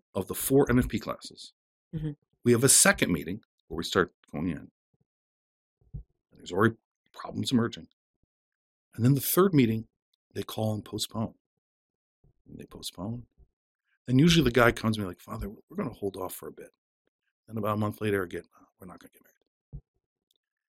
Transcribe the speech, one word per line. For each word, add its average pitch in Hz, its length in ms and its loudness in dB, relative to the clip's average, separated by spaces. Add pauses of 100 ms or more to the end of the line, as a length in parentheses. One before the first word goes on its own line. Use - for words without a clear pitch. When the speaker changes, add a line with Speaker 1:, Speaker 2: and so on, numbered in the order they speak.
(140)
Speaker 1:
of 98 140 -4
the 110 80 -8
four - 340 2
N 123 100 4
F - 80 2
P 107 120 -4
classes. - 540 -12 (400)
Speaker 2:
Mm-hmm. 156 180 -6 (320)
Speaker 1:
We 120 100 4
have 120 100 4
a 135 60 6
second - 420 4
meeting 76 300 -4 (260)
where 80 100 -10
we 85 60 -6
start - 300 0 (180)
going 80 180 -4
in. - 220 -8 (1600)
There's - 180 -18
already 110 240 2 (380)
problems - 380 -8
emerging. 117 360 -2 (1080)
And 110 80 -2
then 131 120 6
the 127 60 0
third 185 320 2
meeting, 113 340 2 (480)
they 101 80 -6
call 110 320 -4
and 104 100 -10
postpone. 107 480 -8 (1120)
And - 120 -18
they - 60 -18
postpone. 117 580 -12 (840)
Then 127 140 4
usually 165 240 6
the 123 80 2
guy 120 200 6
comes 110 260 -2
to 104 40 -4
me 95 60 -6
like, - 120 -12
"Father, 101 300 -10
we're - 280 -18
gonna 196 120 -6
hold 98 260 -8
off 92 200 -8
for - 120 -14
a 78 40 -12
bit." - 200 -20 (760)
And 113 100 -10
about 107 160 -2
a 107 40 -2
month 107 240 -2
later, 101 200 2
again, 87 220 -8 (100)
"No, - 140 -20 (120)
we're 95 80 -20
not - 120 -18
gonna - 120 -20
get - 120 -20
married." - 580 -20 (880)